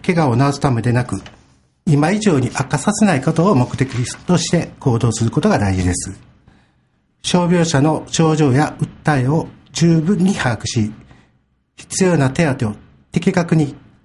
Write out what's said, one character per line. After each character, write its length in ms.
怪 120
我 120
を 80
治 160
す 80
た 100
め 120
で 100
な 100
く、 160
今 240
以 100
上 180
に 160
悪 140
化 80
さ 160
せ 140
な 80
い 80
こ 100
と 180
を 40
目 200
的 160
と 100
し 140
て 280
行 200
動 140
す 120
る 60
こ 100
と 80
が 100
大 160
事 80
で 120
す。 260
傷 160
病 260
者 160
の 260
症 300
状 160
や 260
訴 440
え 60
を 200
十 300
分 160
に 160
把 240
握 80
し、 260
必 280
要 140
な 100
手 260
当 140
を 60
的 200
確 240
に 180